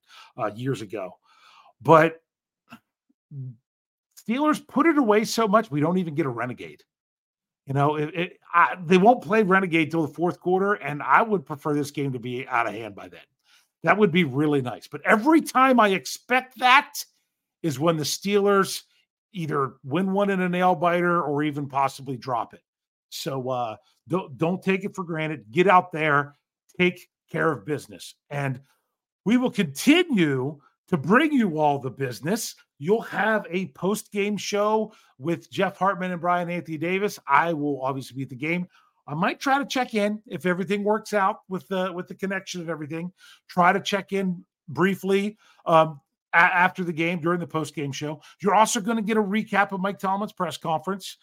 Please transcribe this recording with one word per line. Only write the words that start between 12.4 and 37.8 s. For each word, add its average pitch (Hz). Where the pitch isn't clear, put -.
out 120
of 104
hand 107
by 92
then. 82
That 170
would 208
be 175
really 143
nice. 113
But -
every 226
time 262
I 214
expect 240
that 262
is 147
when 165
the 151
Steelers 196
either 147
win 180
one 202
in 190
a 180
nail 180
biter 175
or 147
even 143
possibly 139
drop 117
it. 98
So, 135
uh, 120
don't, 175
don't 175
take 190
it -
for 190
granted. 156
Get 180
out 180
there, 147
take 180
care 160
of 107
business. 135
And 139
we 220
will 247
continue 170
to 185
bring 233
you 208
all 147
the -
business. 135
You'll 196
have 208
a 175
post-game 208
show 214
with 160
Jeff 185
Hartman 185
and 175
Brian 175
Anthony 165
Davis. 190
I 156
will 147